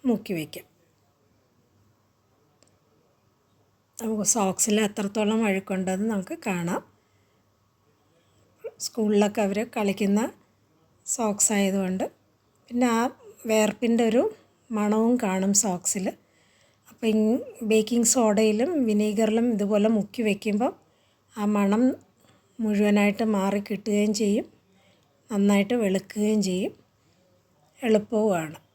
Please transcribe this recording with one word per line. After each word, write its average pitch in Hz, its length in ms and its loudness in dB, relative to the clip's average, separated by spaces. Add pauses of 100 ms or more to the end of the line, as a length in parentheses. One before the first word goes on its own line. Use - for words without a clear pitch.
മുക്കി 214 260 -2
വയ്ക്കാം. 156 300 -10 (3250)
നമുക്ക് 220 240 -6 (100)
സോക്സിൽ 208 500 0
എത്രത്തോളം 208 640 -2
അഴുക്കുണ്ടെന്ന് 190 680 -2
നമുക്ക് 196 220 -6 (100)
കാണാം. 175 360 -4 (2000)
സ്കൂളിലൊക്കെ 208 600 0
അവർ 196 100 -2 (180)
കളിക്കുന്ന 202 460 0 (920)
സോക്സ് 208 420 -2
ആയതുകൊണ്ട്, 190 480 -2 (600)
പിന്നെ 240 220 -2 (100)
ആ 226 40 2 (480)
വിയർപ്പിൻ്റെ 220 640 2
ഒരു 254 120 2 (560)
മണവും 220 340 2 (120)
കാണും 190 280 0 (100)
സോക്സിൽ. 185 420 -4 (840)
അപ്പം - 220 -6
ഈ 208 40 0 (560)
ബേക്കിംഗ് 220 440 2
സോഡയിലും 220 560 2 (180)
വിനീഗറിലും 214 680 2
ഇതുപോലെ 208 420 2
മുക്കി 208 300 -4
വയ്ക്കുമ്പം 208 480 -2 (640)
ആ 208 60 -2 (100)
മണം 202 280 4 (800)
മുഴുവനായിട്ട് 208 640 2 (120)
മാറി 196 320 0
കിട്ടുകയും 208 520 0
ചെയ്യും, 214 240 0 (840)
നന്നായിട്ട് 202 520 2
വെളുക്കുകയും 208 640 0
ചെയ്യും, 190 260 -4 (1120)
എളുപ്പവുമാണ്. 208 720 0 (180)